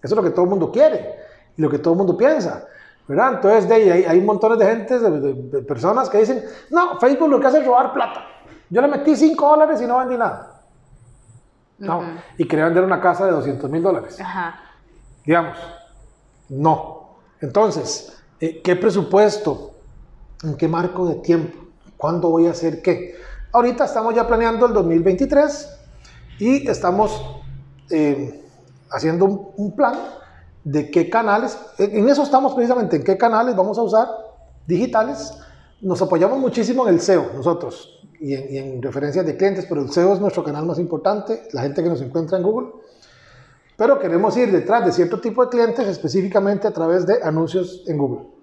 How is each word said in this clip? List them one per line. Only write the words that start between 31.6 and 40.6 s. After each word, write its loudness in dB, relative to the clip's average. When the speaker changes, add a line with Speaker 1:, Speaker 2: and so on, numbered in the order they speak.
Speaker 1:
en, 0
en 4
eso 4
estamos 2
precisamente, 0
en -2
qué 2
canales 2
vamos 0
a 0
usar 2
digitales. -2
Nos -2
apoyamos 2
muchísimo 0
en 6
el 2
seo 2
nosotros -6
y -6
en, -10
y -8
en -10
referencias -4
de -4
clientes, 0
pero -2
el -6
seo 4
es -2
nuestro -2
canal -6